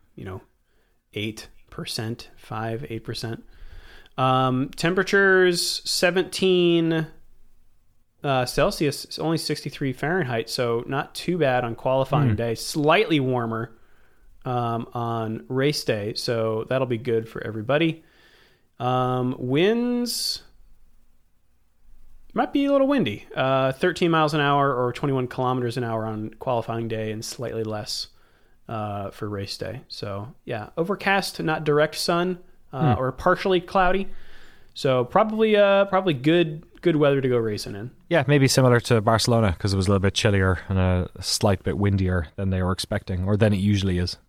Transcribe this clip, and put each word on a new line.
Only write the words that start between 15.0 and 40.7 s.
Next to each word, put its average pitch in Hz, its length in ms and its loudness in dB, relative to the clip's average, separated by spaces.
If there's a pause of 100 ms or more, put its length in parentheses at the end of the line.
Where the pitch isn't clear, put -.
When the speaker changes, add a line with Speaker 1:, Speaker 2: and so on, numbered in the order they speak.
Speaker 1:
race 135 340 0
day, 107 320 -2
so 113 520 -2
that'll 131 200 0
be 120 100 -2
good 113 320 -2
for - 160 -10
everybody. 135 580 -2 (760)
Um, 127 580 0
winds 233 1040 0 (1900)
might 277 200 -2
be 277 120 2
a 277 60 2
little 269 160 4
windy. 202 380 0 (100)
Uh, 135 360 2
thirteen 175 380 0
miles 156 240 2
an 151 80 2
hour 143 320 2
or 123 200 0
twenty-one 135 340 -2
kilometers 127 500 -2
an 123 60 -2
hour 113 240 -2
on 110 320 -6
qualifying 117 480 -4
day, 110 240 -4
and 110 120 -8
slightly 117 400 -8
less, 107 440 -8 (600)
uh, 104 440 -6
for 107 180 -8
race 98 280 -6
day. 98 300 -8
So 104 460 -10 (100)
yeah, 110 340 -10
overcast, 190 640 -2
not 160 220 -2
direct 151 320 2
sun, 175 440 -2 (340)
uh, 135 220 2
Speaker 2:
Hmm. 127 60 -2
Speaker 1:
or 131 100 -2
partially 180 500 2
cloudy. 185 460 2 (680)
So 127 320 0
probably, 214 500 2
uh, 196 300 6
probably 190 280 0
good, 156 500 2 (180)
good 165 160 2
weather 139 240 4
to 135 60 0
go 123 100 2
racing 107 380 -2
in. 110 140 -10 (200)
Speaker 2:
Yeah, 160 180 4
maybe 139 200 6
similar 127 340 6
to 113 200 4
Barcelona 113 560 4
'cause 98 160 -2
it 98 40 2
was 95 100 2
a - 20 2
little 98 120 4
bit 98 120 2
chillier 95 460 2 (100)
and 95 80 0